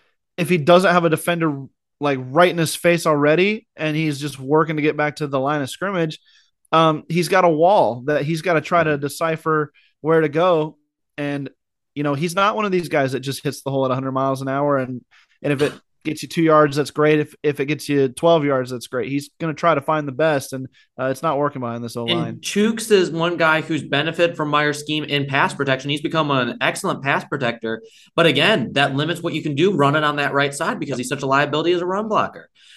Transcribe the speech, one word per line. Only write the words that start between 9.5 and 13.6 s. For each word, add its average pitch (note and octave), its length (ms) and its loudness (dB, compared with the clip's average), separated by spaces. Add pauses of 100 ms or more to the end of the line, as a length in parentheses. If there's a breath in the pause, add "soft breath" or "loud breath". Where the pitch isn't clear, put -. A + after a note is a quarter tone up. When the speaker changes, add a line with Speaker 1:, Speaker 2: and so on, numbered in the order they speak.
Speaker 1:
where D#3+ 180 4
to D#3 80 2
go. D#3 480 2 (400)
And, C#3+ 320 -6 (460)
you C#3+ 80 -4
know, D3 120 0
he's E3 200 -2
not G3+ 220 2
one G#3+ 100 0
of F#3+ 60 -2
these E3+ 160 0
guys C3+ 240 0
that C3 80 -4
just C3 220 -6
hits C#3 200 -6